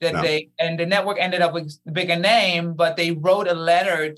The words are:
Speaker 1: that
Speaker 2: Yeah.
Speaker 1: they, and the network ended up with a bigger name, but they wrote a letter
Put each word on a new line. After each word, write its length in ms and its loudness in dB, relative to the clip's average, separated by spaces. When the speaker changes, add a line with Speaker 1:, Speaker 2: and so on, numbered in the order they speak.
Speaker 1:
that 140 -2
Speaker 2:
Yeah. 80 -2
Speaker 1:
they, 260 -2
and 180 -2
the 80 -2
network 340 0
ended 220 -2
up 100 2
with 240 -8
a 20 -10
bigger 260 -2
name, 580 2
but 220 0
they 140 0
wrote 380 0
a 60 0
letter 640 0